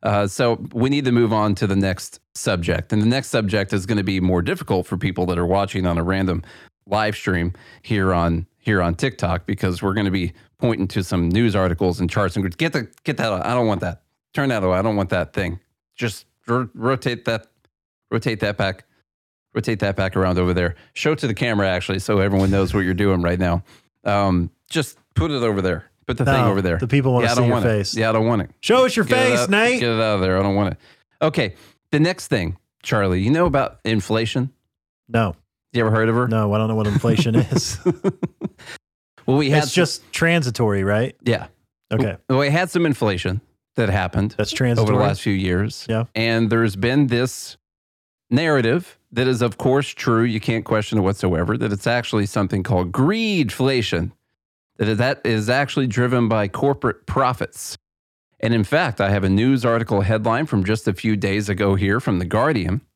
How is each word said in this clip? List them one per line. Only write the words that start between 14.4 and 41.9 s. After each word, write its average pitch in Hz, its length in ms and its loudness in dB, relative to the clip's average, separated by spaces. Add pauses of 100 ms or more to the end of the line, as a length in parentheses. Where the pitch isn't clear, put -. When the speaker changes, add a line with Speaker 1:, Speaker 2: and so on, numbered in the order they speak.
Speaker 1:
that 113 160 -2
away. 92 140 2
I 95 40 0
don't 107 140 0
want 95 140 0
that 87 220 -2
thing. 90 280 -6 (360)
Just 113 280 -6 (220)
ro-, 120 280 -2
rotate 123 520 -4
that, 113 220 -4 (640)
rotate 113 300 -2
that 101 160 -2
back, 95 280 -4 (680)
rotate 110 260 -2
that 101 160 0
back 95 200 -2
around 92 220 2
over 90 160 2
there. 87 220 0 (180)
Show - 180 0
it 151 80 -2
to - 60 -4
the 110 80 0
camera, 104 340 0
actually, 92 300 -2
so 101 220 0
everyone 98 300 2
knows 98 220 2
what 104 80 0
you're 92 140 0
doing 95 280 2
right 87 160 0
now. 87 240 0 (420)
Um, 98 460 0 (200)
just - 260 -4 (180)
put 160 160 0
it 135 120 -2
over 107 180 0
there. 90 240 -2 (220)
Put 123 120 -4
the 131 60 0
thing 139 100 2
Speaker 2:
No, 123 160 2
Speaker 1:
over 98 120 0
there. 87 160 0
Speaker 2:
the 120 100 -4
people 131 240 2
wanna 123 140 2
Speaker 1:
Yeah, 117 60 2
I - 20 0
Speaker 2:
see 123 60 2
Speaker 1:
don't 120 80 4
Speaker 2:
your 120 80 2
Speaker 1:
want 120 100 0
it. - 20 4
Speaker 2:
face. 104 280 -2
Speaker 1:
Yeah, 113 120 0
I 110 40 0
don't 110 140 2
want 113 160 0
it. - 80 -8 (100)
Speaker 2:
Show 254 240 4
us 254 120 0
your 220 80 2
Speaker 1:
Get 254 140 2
it 254 120 4
Speaker 2:
face, 247 100 2
Speaker 1:
out, 123 100 0
Speaker 2:
Nate. 202 300 2
Speaker 1:
get 123 100 0
it 113 100 0
out 107 160 2
of 95 40 0
there. 92 180 2
I 98 40 2
don't 98 140 0
want 98 160 0
it. - 60 -10 (440)
Okay, 147 320 0 (380)
the 147 80 4
next 175 280 0
thing, 90 280 -2 (260)
Charlie, 98 380 0
you 104 100 0
know 165 160 2
about 139 380 -2
inflation? 113 640 -2 (580)
Speaker 2:
No. 113 280 -2 (360)
Speaker 1:
You 120 100 0
ever 110 100 2
heard 110 160 2
of 113 80 2
her? 123 100 2
Speaker 2:
No, 110 260 0
I 104 60 2
don't 110 80 0
know 110 80 -2
what 107 140 0
inflation 113 460 2
Speaker 1:
<laughs> - 20 6
Speaker 2:
is. - 420 0 (1500)
Speaker 1:
Well, - 100 4
we 143 140 2
had 151 140 4
Speaker 2:
It's 135 80 -6
Speaker 1:
some 180 100 2
Speaker 2:
just - 300 -4
transitory, 127 680 0
right? 104 400 0
Speaker 1:
Yeah. - 240 -2 (460)